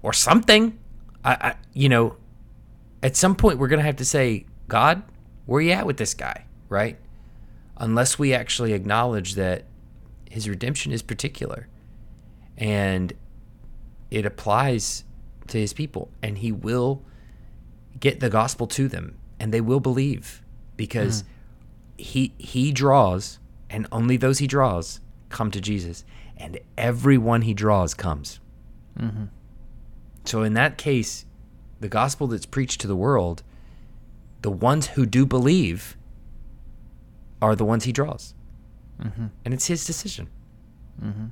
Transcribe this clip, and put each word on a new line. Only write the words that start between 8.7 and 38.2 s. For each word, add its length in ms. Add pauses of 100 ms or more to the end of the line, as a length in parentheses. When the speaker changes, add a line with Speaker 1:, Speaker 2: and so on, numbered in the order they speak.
Speaker 1:
acknowledge 600
that 300 (680)
his 180
redemption 440
is 100
particular 640 (920)
and 560 (1000)
it 120
applies 800 (440)
to 100
his 140
people, 360 (140)
and 160
he 140
will 500 (960)
get 220
the 100
gospel 380
to 200
them, 280 (240)
and 120
they 80
will 200
believe 640 (340)
because 460
Speaker 2:
Mm. 40 (720)
Speaker 1:
he, 400
he 340
draws, 680 (280)
and 220
only 260
those 220
he 80
draws 540 (280)
come 220
to 100
Jesus, 440 (320)
and 220 (200)
everyone 640
he 120
draws 400
comes. 440 (600)
Speaker 2:
Mm-hmm. 260 (1000)
Speaker 1:
So 180
in 120
that 240
case, 460 (560)
the 80
gospel 400
that's 180
preached 360
to 40
the 100
world, 460 (1000)
the 80
ones 380
who 180
do 200
believe 680 (1500)
are 140
the 80
ones 200
he 80
draws. 420 (680)